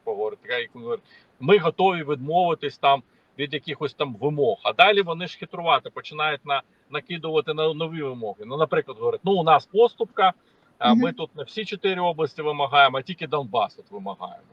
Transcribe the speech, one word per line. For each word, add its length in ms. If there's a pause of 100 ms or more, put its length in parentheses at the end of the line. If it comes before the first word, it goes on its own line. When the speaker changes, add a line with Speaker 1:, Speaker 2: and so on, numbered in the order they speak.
Speaker 1:
поговорять. 380
Така, 160
як 180
він 60
говорить, 220 (360)
«Ми 180
готові 460
відмовитись 720
там 260 (360)
від 140
якихось 400
там 220
вимог». 480
А 100
далі 280
вони 260
ж 100
хитрувати 520
починають 560
на, 160 (280)
накидувати 640
на 200
нові 280
вимоги. 440
Ну, 120
наприклад, 420
говорять, 240
«Ну, 80
у 120
нас 220
поступка, 680 (440)
а, 160
ми 120
Speaker 2:
Мгм. 80
Speaker 1:
тут 220
не 80
всі 220
чотири 360
області 400
вимагаємо, 560
а 40
тільки 260
Донбас 480
тут 160
вимагаємо». 600